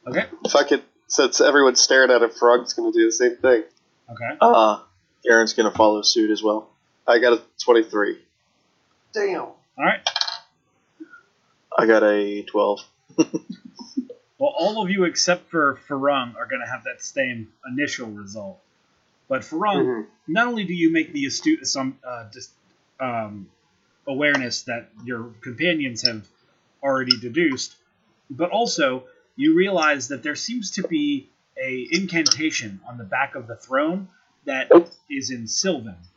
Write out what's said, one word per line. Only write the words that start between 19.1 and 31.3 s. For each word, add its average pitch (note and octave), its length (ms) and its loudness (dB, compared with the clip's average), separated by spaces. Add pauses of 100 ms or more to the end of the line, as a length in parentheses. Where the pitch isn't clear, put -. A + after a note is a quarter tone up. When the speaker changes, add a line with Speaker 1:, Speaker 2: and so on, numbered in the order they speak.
Speaker 1:
But C3 120 -4
Farung, G3 380 -2
Speaker 4:
Mm-hmm. B2+ 560 -4
Speaker 1:
not A#3 140 2
only A3 160 -4
do F3+ 100 -6
you E3 180 2
make D#3+ 220 -2
the C#3+ 100 -4
astute D#3 380 -2
assum-, C3+ 320 -4 (120)
uh, A#2+ 240 -12
dis-, - 200 -20 (500)
um, G#2+ 480 -6 (580)
awareness C#3 580 -2
that A#2 260 -10 (160)
your A#2 340 -10
companions C#3 680 -4
have A2 220 -2 (540)
already B2+ 360 0
deduced, C3 580 -4 (520)
but D3+ 220 -4
also D#3 540 0 (320)
you D#3 200 4
realize D#3+ 520 2
that C#3 140 -10
there D3 140 -6
seems A3+ 360 -8
to G3 140 -6
be D3 440 -4 (260)